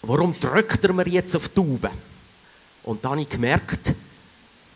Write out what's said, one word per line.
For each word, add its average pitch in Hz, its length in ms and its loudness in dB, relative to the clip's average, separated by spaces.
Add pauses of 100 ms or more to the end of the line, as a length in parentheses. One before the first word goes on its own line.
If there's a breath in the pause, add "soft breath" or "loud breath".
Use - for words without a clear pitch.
warum 151 380 2
drückt 165 440 2
er 185 100 4
mir 180 140 0
jetzt 180 280 0
auf 151 120 -2
die - 60 -12
Tube? 127 380 0 (920 loud breath)
Und 110 240 -6
dann 131 60 -2
habe 147 100 -2
ich - 80 -6
gemerkt, - 640 0 (840)